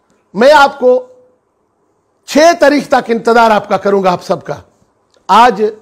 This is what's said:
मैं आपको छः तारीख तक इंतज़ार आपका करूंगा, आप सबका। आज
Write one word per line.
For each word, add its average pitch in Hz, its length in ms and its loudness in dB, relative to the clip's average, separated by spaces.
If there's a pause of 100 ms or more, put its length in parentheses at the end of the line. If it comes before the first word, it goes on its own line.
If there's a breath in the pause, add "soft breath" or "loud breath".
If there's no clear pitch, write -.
(360)
मैं 262 160 4
आपको 262 560 0 (1200)
छः 320 240 2
तारीख 285 360 0
तक 247 220 -2
इंतज़ार 233 420 0
आपका 202 240 -4
करूंगा, 196 340 -2
आप 175 100 -4
सबका। 147 420 -10 (680)
आज 214 520 2